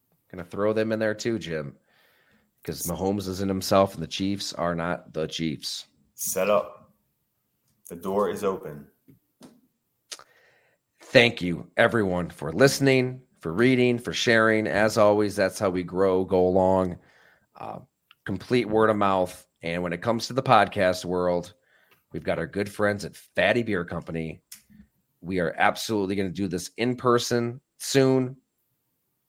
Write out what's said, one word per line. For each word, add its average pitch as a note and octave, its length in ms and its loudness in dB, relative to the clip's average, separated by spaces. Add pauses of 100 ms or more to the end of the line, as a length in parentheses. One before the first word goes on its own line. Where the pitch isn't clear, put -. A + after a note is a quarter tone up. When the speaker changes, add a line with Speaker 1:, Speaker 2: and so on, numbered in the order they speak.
(320)
Speaker 1:
Gonna F2+ 120 -12
throw G2+ 280 -2
them A2 200 -2
in A2 80 -2
there G#2+ 160 -2
too, A2+ 240 -4
Jim, D#2 360 -8 (880)
'cause - 200 -8
Mahomes F#2 440 -2
isn't F#2+ 220 -4
himself G2 460 2
and E2 80 -8
the D2+ 40 -8
Chiefs G2 460 -6
are E2+ 220 -2
not E2+ 380 -6
the D#2 140 -4
Chiefs. - 600 -8 (260)
Speaker 2:
Set - 360 -2
up. - 440 -2 (960)
The F2+ 80 -12
door F#2+ 340 -2
is G2 140 -6
open. E2 420 -4 (2250)
Speaker 1:
Thank A#2+ 400 4
you, F2 340 -4
everyone, G2 540 2
for D2 220 -10
listening, C3 720 2 (160)
for D#2+ 120 -8
reading, B2 460 4
for F2 160 -8
sharing. A2 540 2
As G#2 280 0
always, G#2 400 4
that's F#2+ 220 0
how G2+ 140 0
we F#2 100 -2
grow, F#2 420 2
go F2+ 220 2
along. F#2 540 2 (600)
Uh, - 200 -12 (460)
complete G2+ 440 -2
word A2 220 4
of G#2+ 40 2
mouth. G2 520 0 (160)
And E2+ 180 -4
when F2 100 -4
it F2 120 -6
comes A#2 240 -2
to B2+ 60 -12
the C3 100 -2
podcast G2+ 600 4
world, F2+ 500 -2 (580)
we've E2+ 100 -10
got E2+ 140 -2
our E2 80 -4
good G2+ 240 -6
friends G#2 360 -2
at - 100 -14
Fatty A2 480 0
Beer G2+ 200 -2
Company. E2 600 -8 (760)
We F#2 180 -4
are E2+ 180 0
absolutely G2+ 580 0
gonna F#2+ 140 -2
do F#2 180 -4
this F2 300 -6
in B2 180 -2
person A#2+ 640 0 (200)
soon. C3 580 2 (920)